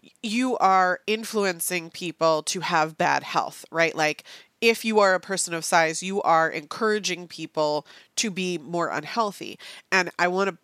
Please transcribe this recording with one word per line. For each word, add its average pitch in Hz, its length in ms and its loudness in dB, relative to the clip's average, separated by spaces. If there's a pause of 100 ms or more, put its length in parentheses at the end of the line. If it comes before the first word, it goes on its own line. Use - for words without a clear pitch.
(240)
"You 240 340 0
are 185 480 4
influencing 190 840 -4
people 160 520 0
to - 180 -4
have 156 360 0
bad 139 260 2
health," - 480 -4
right? 165 240 2
Like, 151 280 0 (380)
if 226 220 2
you 220 160 4
are 190 160 8
a 175 60 -2
person 185 320 -4
of 165 100 -4
size, 165 400 2
you 196 180 -4
are 160 280 4
encouraging 180 800 -4
people 151 580 -2 (300)
to 226 120 -2
be 180 280 -2
more 160 320 -4
unhealthy. 147 680 -6 (320)
And 185 300 2
I 175 80 4
wanna 185 360 0